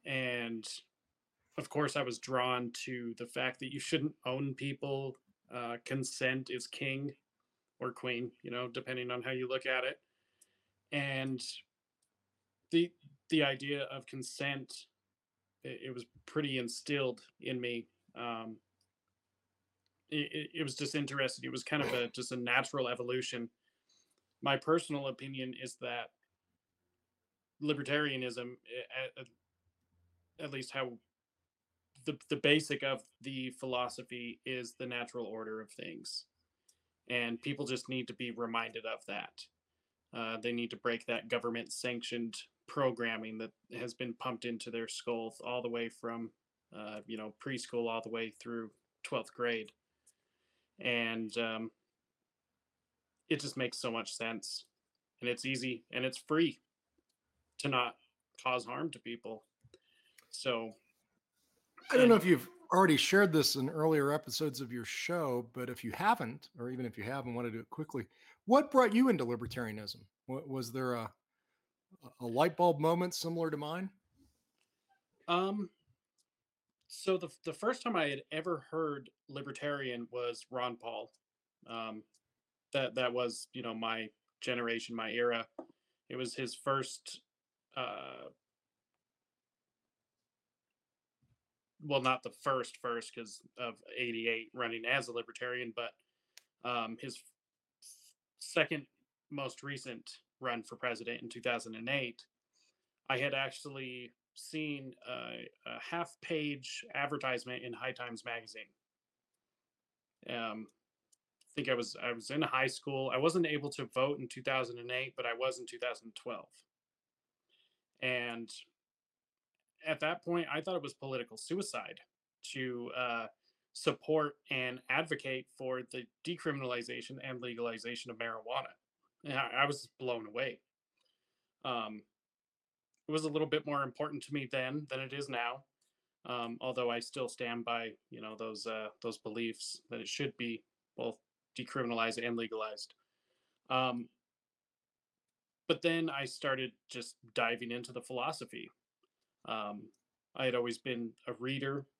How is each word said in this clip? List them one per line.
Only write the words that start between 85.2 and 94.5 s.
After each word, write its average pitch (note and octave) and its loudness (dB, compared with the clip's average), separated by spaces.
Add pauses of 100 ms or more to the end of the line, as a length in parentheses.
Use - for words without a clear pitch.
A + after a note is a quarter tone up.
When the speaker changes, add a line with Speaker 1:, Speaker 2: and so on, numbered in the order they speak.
Speaker 1:
It - -8
was B2 -4
his E3+ -4
first, - -2 (560)
uh, C2+ -6 (3500)
well, C#3+ 6
not C3 4
the A#2+ -6
first, C3 2
first A#2 -2
'cause A2+ -10 (160)
of A#2+ -4 (240)
eighty-eight A2+ 0